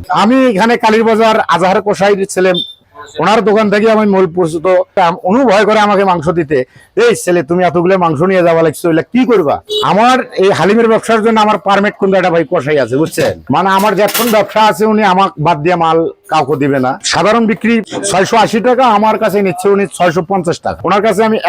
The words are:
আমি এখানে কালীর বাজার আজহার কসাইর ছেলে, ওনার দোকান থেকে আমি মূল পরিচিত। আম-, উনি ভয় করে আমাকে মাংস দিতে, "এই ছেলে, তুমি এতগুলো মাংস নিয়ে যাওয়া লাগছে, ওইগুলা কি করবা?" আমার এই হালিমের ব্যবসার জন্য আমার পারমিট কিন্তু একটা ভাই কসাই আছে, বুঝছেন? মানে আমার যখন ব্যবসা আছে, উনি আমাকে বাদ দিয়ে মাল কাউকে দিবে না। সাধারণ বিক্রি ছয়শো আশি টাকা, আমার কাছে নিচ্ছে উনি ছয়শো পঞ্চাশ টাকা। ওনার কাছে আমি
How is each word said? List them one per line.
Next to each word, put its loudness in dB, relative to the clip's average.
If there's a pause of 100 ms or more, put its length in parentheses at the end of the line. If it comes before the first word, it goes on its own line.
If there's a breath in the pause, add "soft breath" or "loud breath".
আমি 2
এখানে 0
কালীর 2
বাজার 2 (120)
আজহার 0
কসাইর 0
ছেলে, 0 (680)
ওনার 0
দোকান 0
থেকে 2
আমি 2
মূল 2
পরিচিত। -4 (320)
আম-, 0
উনি 0
ভয় 2
করে 2
আমাকে 2
মাংস 0
দিতে, -2 (320 soft breath)
"এই 2
ছেলে, -2
তুমি -2
এতগুলো 2
মাংস 0
নিয়ে 2
যাওয়া 2
লাগছে, -2
ওইগুলা 0
কি -2
করবা?" 0 (220)
আমার 2 (160)
এই 2
হালিমের 0
ব্যবসার 0
জন্য 2
আমার 2
পারমিট -2
কিন্তু 0
একটা 0
ভাই 0
কসাই 0
আছে, -2
বুঝছেন? -2
মানে 0
আমার 0
যখন -2
ব্যবসা 0
আছে, 2
উনি 0
আমাকে 0
বাদ 0
দিয়ে 0
মাল 0 (180)
কাউকে -2
দিবে -2
না। -2
সাধারণ 0
বিক্রি -2 (240)
ছয়শো 0
আশি 0
টাকা, 0
আমার 2
কাছে 0
নিচ্ছে -2
উনি 2
ছয়শো -2
পঞ্চাশ -4
টাকা। -8
ওনার 0
কাছে 0
আমি 0 (120)